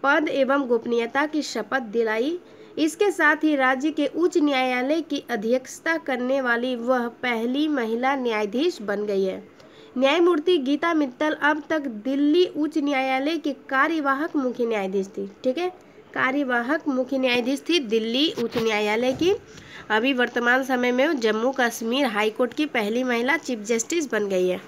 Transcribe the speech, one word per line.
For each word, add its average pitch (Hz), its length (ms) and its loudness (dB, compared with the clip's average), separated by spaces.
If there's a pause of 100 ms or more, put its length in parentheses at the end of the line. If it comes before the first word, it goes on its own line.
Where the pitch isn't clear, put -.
पद 302 260 2
एवं 277 380 2
गोपनीयता 233 600 0
की 302 160 -4
शपथ 247 380 -4
दिलाई। 233 580 -2 (400)
इसके 320 320 0
साथ 311 260 4
ही 311 200 2
राज्य 262 340 2
के 294 160 -2
उच्च 349 320 0
न्यायालय 262 640 2
की 294 300 -6
अध्यक्षता 247 680 -2
करने 262 440 -2
वाली 247 360 0
वह 240 320 0
पहली 247 600 -2
महिला 254 480 0
न्यायाधीश 233 680 -2
बन 208 240 -4
गई 196 180 0
है। 190 320 -8 (420)
न्यायमूर्ति 339 600 4
गीता 294 360 0
मित्तल 302 380 0
अब 302 380 0
तक 320 100 0
दिल्ली 277 680 2 (100)
उच्च 302 220 -2
न्यायालय 277 600 0
के 285 140 -4
कार्यवाहक 285 840 0
मुख्य 247 300 -2
न्यायाधीश 196 400 -2
थी, 196 260 -10 (120)
ठीक 254 140 0
है, 359 100 -2 (460)
कार्यवाहक 262 760 0
मुख्य 262 300 0
न्यायाधीश 247 500 2
थी 339 100 4
दिल्ली 226 640 0
उच्च 233 160 -2
न्यायालय 220 540 0
की। 339 240 2 (540)
अभी 220 220 2
वर्तमान 247 520 2
समय 247 280 0
में 269 280 2
जम्मू 220 400 0
कश्मीर 233 460 0
हाई 214 240 0
कोर्ट 240 240 -2
की 302 120 -2
पहली 233 380 -2
महिला 247 320 0
चीफ 254 220 -4
जस्टिस 233 540 -2
बन 208 160 0
गई 185 200 2
है। 180 200 -2